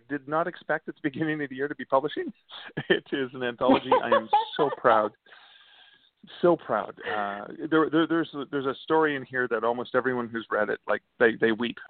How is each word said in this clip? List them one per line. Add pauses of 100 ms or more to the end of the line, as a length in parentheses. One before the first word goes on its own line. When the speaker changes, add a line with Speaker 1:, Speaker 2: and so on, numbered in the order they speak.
Speaker 1:
did
not
expect
at
the
<laughs>
beginning
of
the
year
to
be
publishing.
<laughs>
It
is
an
anthology (140)
I
am (280)
so
Speaker 2:
<laughs>
Speaker 1:
proud, (1300)
so
proud.
Uh, (240)
there,
there,
there's, (220)
there's
a
story
in
here
that
almost
everyone
who's
read
it,
like, (180)
they,
they
weep (120)